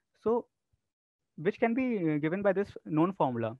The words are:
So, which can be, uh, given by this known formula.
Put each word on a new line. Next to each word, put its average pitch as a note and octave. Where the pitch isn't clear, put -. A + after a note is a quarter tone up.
So, A3+
which D#3+
can A#3
be, A3
uh, D3
given D#3+
by G3
this G3
known E3+
formula. A#2+